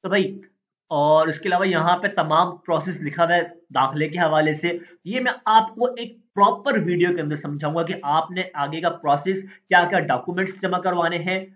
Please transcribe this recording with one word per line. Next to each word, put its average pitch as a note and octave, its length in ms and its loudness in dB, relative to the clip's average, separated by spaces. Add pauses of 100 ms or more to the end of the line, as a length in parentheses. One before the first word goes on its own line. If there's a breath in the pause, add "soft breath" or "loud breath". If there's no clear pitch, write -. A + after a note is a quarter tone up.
तो F#3+ 60 -6
भाई F#3+ 300 0 (520)
और D#3 380 4
उसके D#3+ 200 -6
अलावा F3+ 160 4
यहाँ F3 320 2
पे G3+ 180 -4
तमाम E3 360 2 (140)
process D#3+ 380 -4
लिखा D3+ 200 0
हुआ E3+ 120 2
है E3+ 80 2 (300)
दाखिले C3+ 360 0
के D#3+ 100 -8
हवाले D#3 340 2
से, E3+ 260 -4 (260 loud breath)
ये A3+ 140 -6
मैं B3+ 140 -2 (140)
आपको A3 480 2
एक A#3 220 -12 (180)
proper G#3 440 2
video F3 360 0
के E3+ 60 -4
अंदर D3+ 140 -4
समझाऊंगा D3 480 -4
कि F3 100 -4 (120)
आपने F3 500 -2
आगे D3+ 260 -4
का F3 80 0
process E3 540 -2
क्या-क्या F3+ 580 2
documents F3 600 -4
जमा F3+ 180 -2
करवाने F3 400 0
हैं F#3 200 -4 (160)